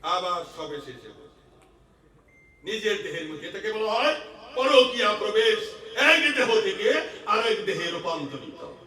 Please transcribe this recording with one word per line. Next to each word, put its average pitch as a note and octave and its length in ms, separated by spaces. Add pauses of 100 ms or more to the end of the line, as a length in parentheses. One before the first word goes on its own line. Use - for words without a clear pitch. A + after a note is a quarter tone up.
আবার F3 420
স্ববেশে D3 460
এসে - 180
বসতেন - 100 (1500)
নিজের G#3+ 380
দেহের D#3 260
মধ্যে। D3+ 200
এটাকে G3+ 240
বলা G#3+ 200
হয় C#4+ 280 (340)
পরকীয়া B3+ 580
প্রবেশ, A3 460 (380)
এক D4 380
দেহ A3 260
থেকে G#3 340 (320)
আরেক A3 380
দেহে E3+ 260
রূপান্তরিত C#3+ 840 (140)